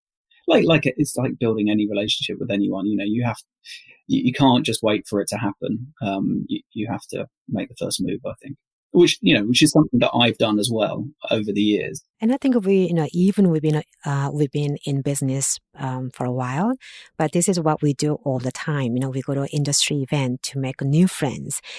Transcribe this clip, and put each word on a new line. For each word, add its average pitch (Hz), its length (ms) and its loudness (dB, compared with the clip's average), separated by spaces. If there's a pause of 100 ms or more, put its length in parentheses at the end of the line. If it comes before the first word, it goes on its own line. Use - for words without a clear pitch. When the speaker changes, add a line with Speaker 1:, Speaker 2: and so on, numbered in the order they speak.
(480)
Speaker 1:
like, 254 180 6
like, 165 200 4
it's - 320 0
like 127 200 -2
building 110 320 0
any 107 180 2
relationship 104 520 -2
with - 100 -6
anyone. 98 380 -2
You 107 100 0
know, 98 80 -4
you 110 200 0
have, 117 120 -2 (720)
you, 131 180 2
you 123 80 2
can't 127 320 4
just 110 160 -4
wait 107 260 0
for 101 140 0
it - 60 -6
to 104 100 -4
happen. 107 640 -6
Um, 101 460 -2
you, - 140 -6 (100)
you 107 180 -6
have 92 220 -8
to 90 160 -6 (200)
make 98 220 -4
the - 80 -20
first - 240 -4
move, 101 240 -4
I 95 160 -6
think. - 160 -14 (340)
Which, 175 280 6
you 185 140 4
know, 107 100 4
which 120 180 2
is 151 120 6
something 156 260 2
that 123 160 2
I've 120 220 2
done 107 200 2
as 104 140 -2
well 107 340 -2 (240)
over 107 220 -2
the 101 80 -2
years. 104 420 0 (200)
Speaker 2:
And 220 100 2
I 269 60 0
think 240 260 0
we, 190 220 4
you 170 80 0
know, 160 180 0
even 190 380 4
we've 156 120 2
been, 151 220 2 (220)
uh, 139 280 -2
we've 147 200 0
been 147 320 -2
in 139 160 -2
business, 135 580 -2 (180)
um, 131 340 -6
for - 140 -6
a 127 60 -2
while, 127 400 -2 (460)
but 156 160 0
this 175 160 2
is 180 100 0
what 156 220 0
we 147 120 2
do 151 200 0 (100)
all 127 160 -2
the 123 140 -4
time. 135 400 -2
You 127 80 0
know, 135 80 -4
we 131 120 -4
go 139 120 -4
to 139 80 -2
an 139 100 -4
industry 147 460 0
event 135 460 -2
to - 160 -8
make 131 200 -6
new 151 300 4
friends, 143 520 -6 (180)